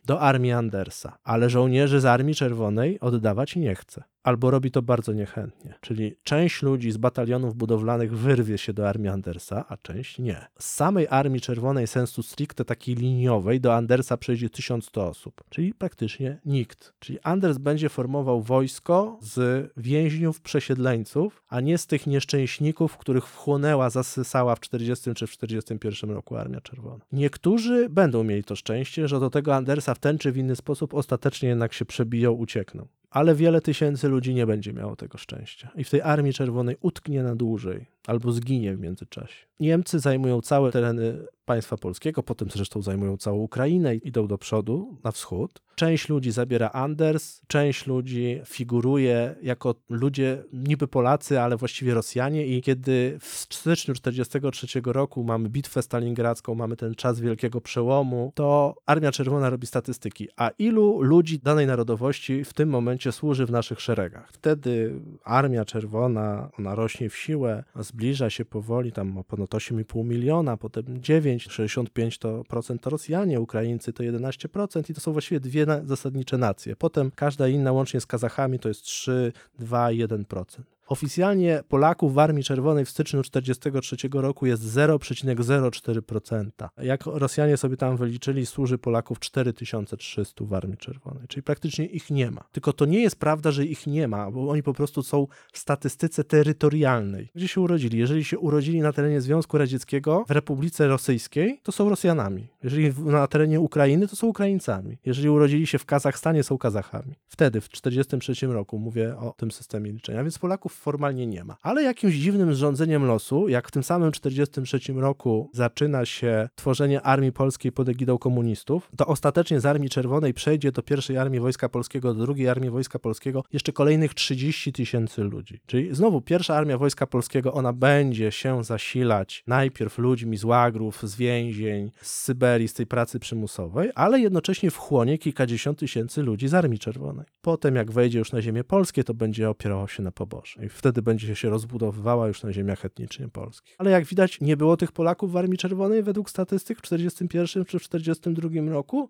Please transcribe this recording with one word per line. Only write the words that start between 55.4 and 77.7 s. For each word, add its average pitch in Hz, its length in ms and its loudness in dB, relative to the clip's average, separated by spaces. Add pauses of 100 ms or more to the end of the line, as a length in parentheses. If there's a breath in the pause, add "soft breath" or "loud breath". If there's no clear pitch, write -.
bitwę 135 320 -4
stalingradzką, 117 720 -2
mamy 117 200 -4
ten 113 200 -6
czas 120 240 0
wielkiego 117 420 -2
przełomu, 123 760 0
to 143 400 2 (100)
Armia 151 260 2
Czerwona 135 380 0
robi 123 180 -4
statystyki, - 600 -6 (100)
a 117 120 2
ilu 214 520 4
ludzi 160 380 4
danej 143 280 2
narodowości 127 760 -2
w - 100 -16
tym 151 160 0
momencie 123 420 0
służy 135 340 0
w 117 60 -2
naszych 117 300 -2
szeregach. 104 520 -4
Wtedy 131 680 0 (220)
Armia 123 420 2
Czerwona, 110 840 -2 (100)
ona 101 160 -4
rośnie 113 340 -4
w - 80 -14
siłę, 127 460 -2 (120)
zbliża 117 540 -2
się 113 160 -6
powoli, 117 460 -4
tam 98 220 -4
ma 95 100 -8
ponad 104 320 -6
osiem 110 240 -2
i 110 60 -2
pół 113 180 -4
miliona, 120 540 0
potem 127 440 -8
dziewięć, 143 420 2
sześćdziesiąt 113 460 -4
pięć 117 280 -4
to 113 300 -6
procent 117 340 -6
to - 80 -6
Rosjanie, 156 500 0
Ukraińcy 117 540 -2
to 123 100 -6
jedenaście 120 460 -4
procent 190 400 -4
i 165 40 -6
to - 80 -12
są 165 100 -4
właściwie 151 280 -2
dwie 135 260 0
na-, 151 200 0
zasadnicze 135 520 -4
nacje. 113 380 -2
Potem 139 400 0
każda 139 320 0
inna 135 240 2